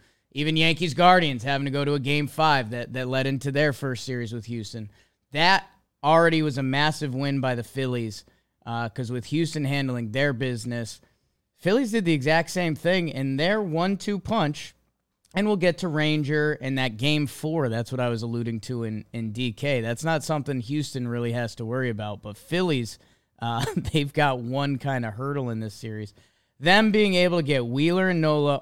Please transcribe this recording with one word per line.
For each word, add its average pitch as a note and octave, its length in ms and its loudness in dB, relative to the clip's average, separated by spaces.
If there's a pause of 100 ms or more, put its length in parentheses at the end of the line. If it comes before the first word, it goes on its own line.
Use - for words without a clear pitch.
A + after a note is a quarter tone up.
(320)
even D3+ 240 0
Yankees D#3+ 380 2
Guardians E3 500 6
having C#3 220 0
to C#3 40 -2
go C#3+ 140 0
to D3 100 0
a C#3+ 60 0
game C#3+ 260 0
five C#3 440 2
that, A#2+ 240 -8
that B2+ 120 -4
led C3 200 0
into C3+ 260 -2
their C#3+ 200 4
first B2+ 320 -6
series A#2+ 280 -6
with A#2 140 -8
Houston. A2+ 440 -10 (400)
That E3+ 360 4 (360)
already D#3+ 400 6
was C#3+ 160 0
a C3+ 40 0
massive C#3+ 520 0
win C#3 260 0
by B2+ 140 0
the A#2+ 80 -4
Phillies, B2 640 -4 (400)
uh, A#2 240 -4
'cause A#2 240 -8
with A#2+ 140 -6
Houston D#3 400 -2
handling B2+ 460 -2
their C#3 200 2
business, A#2+ 680 -6 (560)
Phillies G#3+ 340 2
did A3 120 2
the E3+ 80 4
exact D#3 380 2
same F3 240 0
thing E3+ 340 0
in C3+ 280 -4
their F#3+ 260 0
one-two F#3 560 -2
punch, E3+ 560 -2 (580)
and G3+ 140 0
we'll G#3+ 100 4
get F3 220 2
to F#3 80 -4
Ranger D3+ 760 2
and C3+ 160 -2
that B2+ 200 0
game D3 320 2
four. D#3 400 -2
That's A2+ 240 -4
what B2+ 80 -2
I B2 80 0
was A#2 140 -2
alluding A#2 400 -4
to A#2+ 200 -6
in, A2 300 -6
in A2+ 180 -6
D A#2+ 220 -4
K. C3+ 280 -2
That's A#2 220 -4
not D#3+ 220 0
something C#3 340 -2
Houston C3 480 -4
really A#2+ 240 -4
has A#2 260 -4
to A#2 80 -8
worry B2 240 -4
about, G#2 320 -6
but G#2 160 -14
Phillies, D#3 640 -2 (420)
uh, A#2 300 -2
<laughs> G4+ 60 -2
they've C#3+ 360 -2
got C#3 280 2
one C3+ 380 -2
kind C3 280 -2
of G#2+ 80 -6
hurdle C3+ 360 -4
in A2 100 -4
this A2 140 -8
series. G#2+ 400 -10 (440)
Them G3+ 320 6
being G#3 240 4
able F3+ 240 4
to D#3+ 60 0
get C3+ 200 0
Wheeler D#3+ 440 2
and F3 120 2
Nola D3 420 2